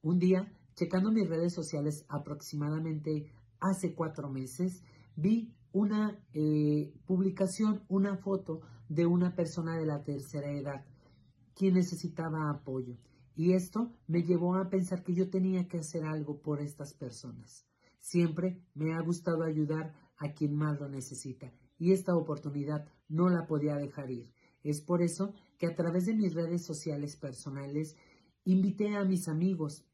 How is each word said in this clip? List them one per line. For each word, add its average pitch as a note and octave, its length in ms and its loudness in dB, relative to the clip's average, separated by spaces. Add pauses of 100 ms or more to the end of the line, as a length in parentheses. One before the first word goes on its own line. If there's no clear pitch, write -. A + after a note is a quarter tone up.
Un F3 180 2
día, F#3 320 4 (240)
checando F#3 380 2
mis G#3+ 160 4
redes E3+ 240 0
sociales D3+ 560 -4
aproximadamente D3+ 1200 -4 (300)
hace F#3 340 -2
cuatro D#3 360 -6
meses, C3+ 520 -6 (340)
vi A3 380 2 (180)
una, G#3 460 2 (140)
eh, D3+ 640 2 (100)
publicación, F#3+ 840 2
una G3 280 2
foto F#3 460 -4 (260)
de D#3+ 160 4
una F3 300 4
persona E3 420 -2
de D#3+ 80 -2
la D3 180 -2
tercera C#3+ 480 -6
edad C#3 360 -6 (680)
quien F#3+ 200 4
necesitaba D#3+ 760 0
apoyo. C3 460 -6 (400)
Y E3+ 160 4
esto G#3 400 0 (140)
me E3+ 160 2
llevó F3 320 2
a F#3 160 0
pensar F#3 320 0
que F#3 100 -2
yo F3+ 160 2
tenía F#3 380 2
que F3 120 -6
hacer D#3 260 -4
algo D3+ 360 -4
por D3 200 -2
estas C#3+ 340 -8
personas. A#2+ 720 -14 (320)
Siempre E3+ 640 0 (140)
me D#3 200 -2
ha E3 60 -2
gustado E3 420 0
ayudar D#3 500 0 (260)
a D3 160 -6
quien D3 200 0
más D3+ 240 0
lo C#3+ 100 -8
necesita, C3 640 -10 (240)
y E3+ 160 4
esta F#3 220 4
oportunidad D3+ 720 -2 (220)
no E3+ 220 4
la E3 160 2
podía D3 300 2
dejar C#3+ 340 -6
ir. A#2 220 -10 (300)
Es D3 180 -2
por F3 220 2
eso F#3+ 320 -2 (240)
que F3 80 0
a E3+ 80 -2
través F3 320 2
de A3 80 2
mis G3 200 2
redes E3+ 300 0
sociales D3 520 -6
personales C#3 800 -8 (480)
invité F#3+ 500 2
a G3+ 100 0
mis F#3 220 0
amigos D#3+ 680 -2